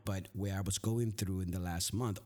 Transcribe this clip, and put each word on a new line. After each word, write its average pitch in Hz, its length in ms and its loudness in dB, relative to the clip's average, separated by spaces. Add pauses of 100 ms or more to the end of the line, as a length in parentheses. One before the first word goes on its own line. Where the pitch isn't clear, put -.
but 95 300 -2
where 98 240 0
I 98 40 0
was 98 160 0
going 113 360 2
through 95 260 0
in 90 120 0
the 92 80 -2
last 87 340 -2
month, 107 320 0